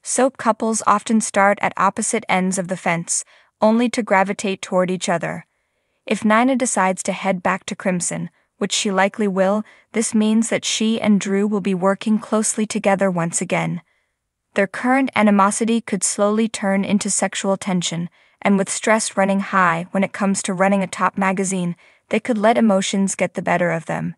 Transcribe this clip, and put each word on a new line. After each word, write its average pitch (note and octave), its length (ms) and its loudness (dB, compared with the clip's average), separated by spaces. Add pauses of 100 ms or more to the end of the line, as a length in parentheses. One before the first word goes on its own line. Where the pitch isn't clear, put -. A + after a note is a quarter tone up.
Soap - 340 0
couples A3 500 -2
often G#3 340 2
start G3+ 400 2
at - 160 0
opposite G#3 520 -2
ends F#3 300 0
of F3 100 -6
the F#3 80 -4
fence, - 480 -4 (360)
only A3+ 300 4
to A#3+ 120 -2
gravitate G3 600 0
toward F3+ 280 0
each F#3 180 -4
other. E3 380 -4 (600)
If A3 180 -2
Nina A#3+ 320 4
decides F#3+ 460 0
to G3 100 -4
head F#3 300 -4
back F#3 240 -2
to G3+ 100 -8
Crimson, F3 540 -4 (260)
which G3+ 160 -4
she - 180 -2
likely G3 380 0
will, F#3+ 360 0 (280)
this A3 220 -2
means A3 340 2
that F#3 160 -4
she A3 360 0
and G#3 200 4
Drew G3 260 0
will G#3 140 -2
be G3 140 -2
working G3 440 0
closely G#3+ 480 -2
together G3 440 0
once E3+ 300 -2
again. E3+ 420 -4 (720)
Their G3 120 2
current B3+ 480 0
animosity G#3+ 680 2
could - 220 -6
slowly G#3+ 460 0
turn G3 360 -2
into G3 260 0
sexual G3 460 -2
tension, F3 520 -4 (320)
and G3 160 2
with F#3+ 140 0
stress - 460 0
running G3 240 2
high F3 500 0
when G3 140 0
it - 80 -6
comes G3 320 -2
to G3 100 -4
running G3 280 2
a F3+ 40 -4
top - 320 -2
magazine, F#3+ 560 -2 (340)
they A3 120 0
could A#3 180 -2
let A3 180 4
emotions G3 600 2
get F3+ 180 -4
the F#3 80 -6
better F3 280 0
of E3 160 -4
them. E3 320 -6